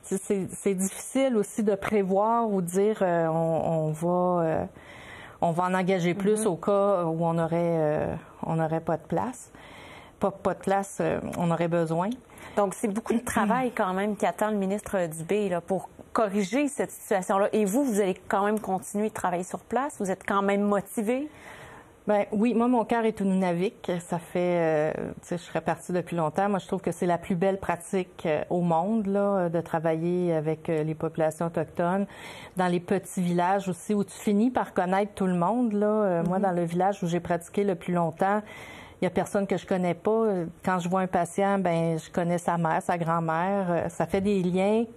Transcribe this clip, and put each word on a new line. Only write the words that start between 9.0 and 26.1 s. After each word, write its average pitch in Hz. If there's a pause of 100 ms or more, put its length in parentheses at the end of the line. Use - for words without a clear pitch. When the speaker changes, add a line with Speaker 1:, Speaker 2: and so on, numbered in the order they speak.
Speaker 1:
place. 196 (680)
Pas, 196
pas 190
de 180
place, 196
euh, 160 (180)
on 175
aurait 165
besoin. 170 (460)
Speaker 2:
Donc, 202
c'est -
beaucoup 202
de 226
travail 233
quand 202
même 196
qui 208
attend 214
le 220
ministre 196
Dubé, 165
là, 175
pour - (240)
corriger 214
cette 196
situation-là. 196
Et 214
vous, 214
vous 214
allez 185
quand 202
même 214
continuer 208
de -
travailler 180
sur -
place ? 262
Vous 190
êtes 185
quand 202
même 202
motivé ? 208 (760)
Speaker 1:
Ben 208
oui, 220
moi, 226
mon 240
cœur 233
est 220
au 196
Nunavik. 190
Ça 175
fait, 170
euh, 160 (300)
tu -
sais, 175
je 170
serais -
partie 165
depuis 175